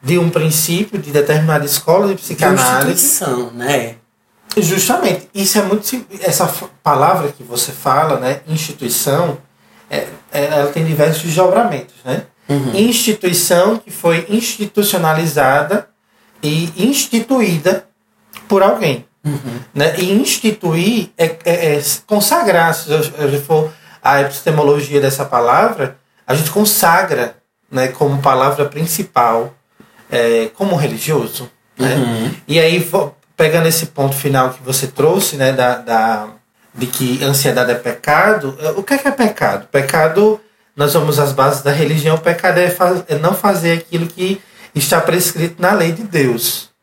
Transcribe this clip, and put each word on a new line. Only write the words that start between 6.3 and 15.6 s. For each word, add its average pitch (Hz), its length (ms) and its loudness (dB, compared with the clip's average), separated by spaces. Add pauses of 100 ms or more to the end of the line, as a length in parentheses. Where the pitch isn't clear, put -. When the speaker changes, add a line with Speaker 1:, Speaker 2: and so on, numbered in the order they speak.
Speaker 1:
f-, - 200 -6 (160)
palavra 151 500 2
que - 120 -20
você 120 260 -6
fala, 139 480 0
né? 131 300 -4
Instituição, 151 880 -2 (540)
é, - 160 -6 (260)
é, 143 140 -2
ela 143 260 0
tem 160 120 -2
diversos 156 380 0
desdobramentos, 180 720 0 (100)
né? 131 180 -4 (260)
Speaker 2:
Uhum. 139 260 0
Speaker 1:
Instituição 202 1040 2
que - 120 -16
foi 165 380 -2
institucionalizada 165 1600 0 (540)